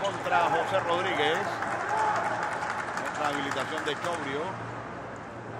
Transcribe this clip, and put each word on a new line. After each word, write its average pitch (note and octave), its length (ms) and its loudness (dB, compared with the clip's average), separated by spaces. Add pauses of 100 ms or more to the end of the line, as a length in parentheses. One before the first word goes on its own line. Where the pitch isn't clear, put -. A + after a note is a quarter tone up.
contra F#3 440 2
José E3 340 4
Rodríguez. E3+ 580 2 (1800)
Otra D3+ 140 0
habilitación C#3+ 580 -2
de D3 100 0
Chourio. D3+ 460 -2 (1200)